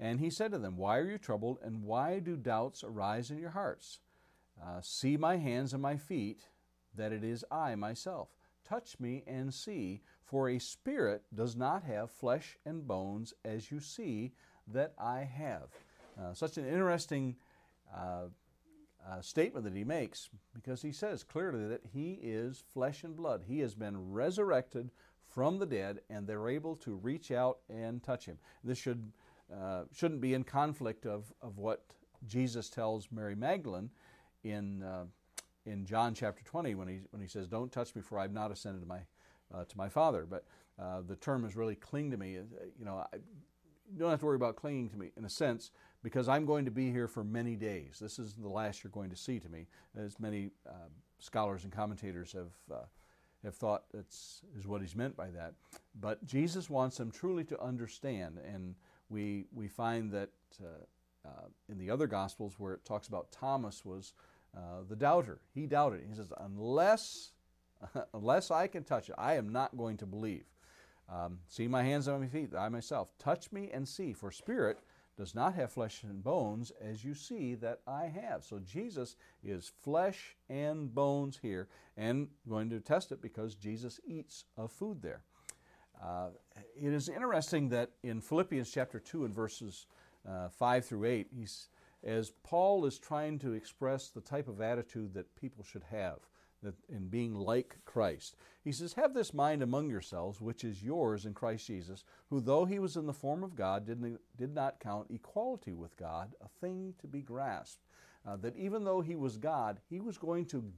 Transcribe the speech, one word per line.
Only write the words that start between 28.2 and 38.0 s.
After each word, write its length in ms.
him. 120
This 160
should, 320
uh, 400
shouldn't 280
be 140
in 100
conflict 600
of, 280
of 160
what 260
Jesus 420
tells 400
Mary 240
Magdalene 560
in, 400
uh, 220
in 180
John 300
chapter 300
twenty, 320
when 100
he, 140
when 100
he 60
says, 220
"Don't 240
touch 240
me, 60